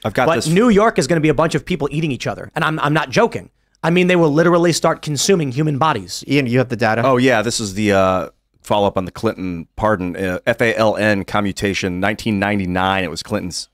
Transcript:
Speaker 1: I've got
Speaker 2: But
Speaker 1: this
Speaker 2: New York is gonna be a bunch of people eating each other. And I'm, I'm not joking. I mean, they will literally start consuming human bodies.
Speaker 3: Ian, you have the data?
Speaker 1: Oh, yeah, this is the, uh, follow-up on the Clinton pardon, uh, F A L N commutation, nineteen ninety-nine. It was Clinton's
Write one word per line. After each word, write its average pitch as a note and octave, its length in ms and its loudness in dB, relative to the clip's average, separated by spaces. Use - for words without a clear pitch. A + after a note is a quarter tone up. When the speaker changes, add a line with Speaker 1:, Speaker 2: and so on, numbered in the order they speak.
Speaker 1:
I've G#2+ 100 -4
got B2+ 140 2
Speaker 2:
But E3 80 2
Speaker 1:
this E3+ 120 -2
Speaker 2:
New F#3+ 220 4
York A3+ 300 4
is C#3 80 0
gonna E3 140 2
be D3+ 80 4
a D3+ 40 2
bunch D#3 220 0
of C3+ 100 -2
people - 260 -4
eating D#3 200 -2
each B2 160 -6
other. F#2+ 260 -8
And D#3 100 -4
I'm, D#3 160 -2
I'm C#3+ 140 0
not D3 160 0
joking. A#2+ 400 0
I D#3+ 80 0
mean, F3+ 160 4
they F3+ 100 4
will E3+ 160 4
literally E3+ 400 4
start D#3+ 300 0
consuming D3+ 500 0
human D3 280 -2
bodies. A#2 480 -2
Speaker 3:
Ian, C#3 180 2
you B2 140 2
have B2 100 0
the A#2+ 60 -4
data? A2 280 0
Speaker 1:
Oh, C3 140 2
yeah, B2 260 2
this A2+ 160 -4
is G2+ 160 -6
the, G#2 180 2
uh, F#2 360 2
follow-up G2+ 360 0
on F#2 80 -2
the F2 60 -10
Clinton F#2 640 -6
pardon, F#2 400 -2
uh, F2+ 300 -4
F A#2 160 0
A A#2 160 0
L G#2+ 200 2
N G2+ 260 0
commutation, G2 760 -2
nineteen G#2 380 -2
ninety-nine. F#2+ 680 0
It E2+ 60 -6
was D#2+ 140 -10
Clinton's F2+ 500 -8